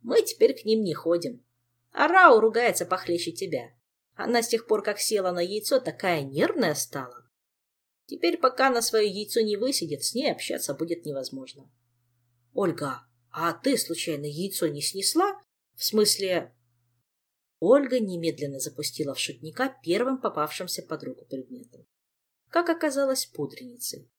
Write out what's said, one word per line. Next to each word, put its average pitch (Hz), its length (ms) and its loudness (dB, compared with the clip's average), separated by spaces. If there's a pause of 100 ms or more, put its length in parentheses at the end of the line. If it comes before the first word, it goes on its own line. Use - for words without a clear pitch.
«Мы 440 200 2
теперь - 380 2
к - 60 -12
ним 220 180 2
не 175 100 -2
ходим. 165 480 -2 (520)
А 302 160 2
Рау 339 320 10
ругается 220 440 2
похлеще 170 460 -2
тебя. 156 420 -6 (400)
Она 233 300 0
с 233 60 -6
тех 220 180 0
пор, 202 160 2
как 208 160 -2
села 196 320 0
на 180 80 -2
яйцо, 208 400 0
такая 180 420 -2
нервная 170 540 0
стала. - 540 -10 (760)
Теперь, 339 300 0
пока 277 320 2
на 240 120 2
свое 220 260 2
яйцо 208 320 -2
не 214 160 0
высидит, 196 480 -2
с - 100 -4
ней 262 200 0
общаться - 400 -6
будет 170 320 -6
невозможно». 135 680 -10 (840)
«Ольга, 147 540 -2 (240)
а 330 220 -2
ты, 294 240 0
случайно, 151 480 -4
яйцо 170 420 -4
не 143 140 -4
снесла? 311 600 0 (340)
В - 100 -8
смысле?» 196 680 2 (1080)
Ольга 247 400 6
немедленно 165 580 -4
запустила 147 540 -6
в - 60 -10
шутника 160 640 -6
первым 240 380 0
попавшимся 170 640 -4
под 156 220 -8
руку 131 200 -12
предметом. - 640 -14 (640)
Как 339 180 0
оказалось, 277 600 0
пудреницей. 139 920 -10